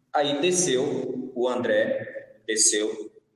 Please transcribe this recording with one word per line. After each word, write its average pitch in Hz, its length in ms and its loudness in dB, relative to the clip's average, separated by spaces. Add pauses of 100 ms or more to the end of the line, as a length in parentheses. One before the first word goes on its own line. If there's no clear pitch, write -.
(120)
Aí 147 280 2
desceu 135 920 0
o 120 140 0
André, 113 1000 -2
desceu 107 600 0 (300)